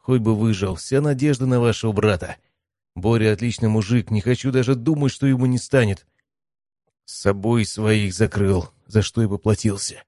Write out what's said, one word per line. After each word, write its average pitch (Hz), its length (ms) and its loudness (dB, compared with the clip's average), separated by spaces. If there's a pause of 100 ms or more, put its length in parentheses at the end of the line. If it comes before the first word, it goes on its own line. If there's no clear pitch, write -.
Хоть 127 200 0
бы 110 140 2
выжил, 101 420 0
вся 135 240 -2
надежда 139 460 0
на 127 140 2
вашего 113 320 0
брата. 101 440 0 (600)
Боря 110 360 2
отличный 117 360 -2
мужик, 110 420 0
не 110 100 0
хочу 123 300 -2
даже 127 240 2
думать, 139 380 0
что - 140 -2
ему 131 200 2
не 127 120 0
станет. 113 480 0 (1000)
С - 100 -18
собой 101 500 0
своих 104 500 -2
закрыл, 98 560 0 (160)
за 107 160 2
что 117 200 -2
и 107 60 2
поплатился. 101 800 -2